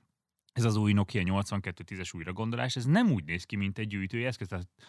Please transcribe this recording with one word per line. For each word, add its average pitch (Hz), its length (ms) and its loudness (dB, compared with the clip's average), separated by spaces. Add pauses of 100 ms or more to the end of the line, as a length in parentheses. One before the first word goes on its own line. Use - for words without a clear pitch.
(540)
ez 117 100 0
az 110 120 4
új 104 180 4
Nokia 101 280 2
nyolcvankettő 98 640 -2
tízes 92 300 -10
újragondolás, 110 600 -4
ez 120 100 -2
nem 196 260 6
úgy 95 120 2
néz 85 200 -4
ki, - 120 -8
mint 98 220 -2
egy 110 100 -2
gyűjtői 101 380 -2
eszköz. 113 220 -4
Tehát, 92 200 -6 (220)